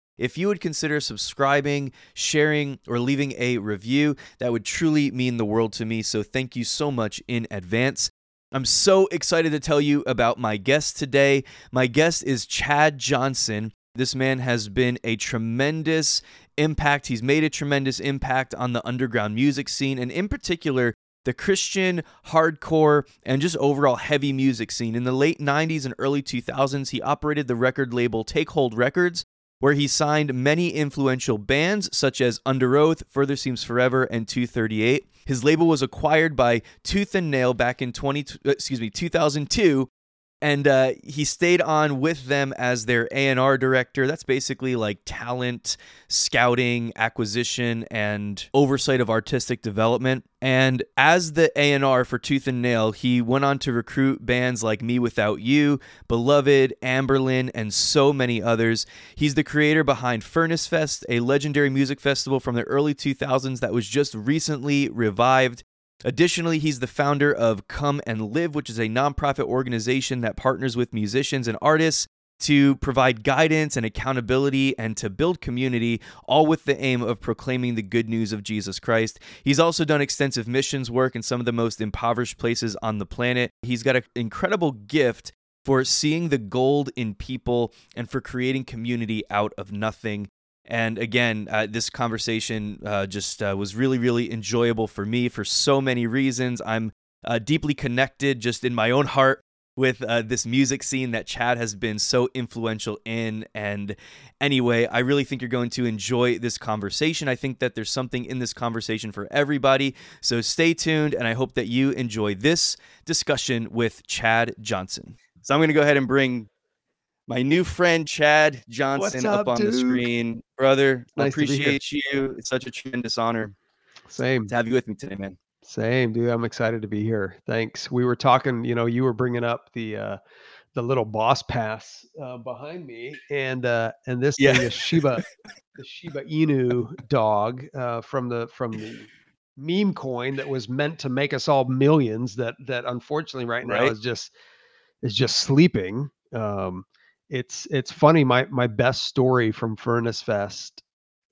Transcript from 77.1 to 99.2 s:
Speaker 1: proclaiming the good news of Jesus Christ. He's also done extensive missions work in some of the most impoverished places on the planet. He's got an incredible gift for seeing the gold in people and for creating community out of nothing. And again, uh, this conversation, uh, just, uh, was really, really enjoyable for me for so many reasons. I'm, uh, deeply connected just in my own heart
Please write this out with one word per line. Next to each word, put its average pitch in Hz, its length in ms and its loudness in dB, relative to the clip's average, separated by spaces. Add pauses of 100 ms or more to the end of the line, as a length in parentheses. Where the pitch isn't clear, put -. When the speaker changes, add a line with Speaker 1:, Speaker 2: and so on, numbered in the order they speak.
Speaker 1:
proclaiming 123 560 -2
the 113 60 -2
good 113 260 -2
news 113 240 -2
of 104 100 -6
Jesus 101 380 -6
Christ. 113 400 0 (240)
He's 139 160 4
also 165 240 2
done 147 160 2
extensive 131 480 -2
missions 131 420 -2
work 127 240 2
in 113 80 -8
some 123 160 -4
of 120 80 -4
the 120 60 0
most 117 280 -2
impoverished 117 560 -2
places 117 460 -2
on 110 160 -4
the 101 80 -6
planet. 123 460 -2 (100)
He's 120 220 -4
got 131 100 2
an 127 80 2 (140)
incredible 165 560 -2
gift 120 580 0 (340)
for 135 200 2
seeing 151 460 0
the 143 80 2
gold 131 580 0
in 110 180 -4
people 120 580 -4 (220)
and 117 160 -10
for 131 100 -4
creating 131 440 -4
community 117 680 -4
out 104 260 0
of 98 140 -12
nothing. 104 560 -6 (380)
And 113 320 -2
again, 113 540 0
uh, 110 180 0
this 110 220 -4
conversation, 110 960 -4
uh, 101 200 -2
just, 98 360 -6
uh, 98 160 -2
was 98 160 -6
really, 131 240 2
really 120 340 0
enjoyable 113 540 0
for 101 180 -6
me 120 240 0
for 107 160 -8
so - 360 2
many 123 260 0
reasons. 127 580 0
I'm, 110 280 -2 (320)
uh, 117 160 -2
deeply 147 340 0
connected 135 640 -2
just 117 240 -4
in 123 100 0
my 120 200 0
own 135 140 4
heart 135 360 2 (340)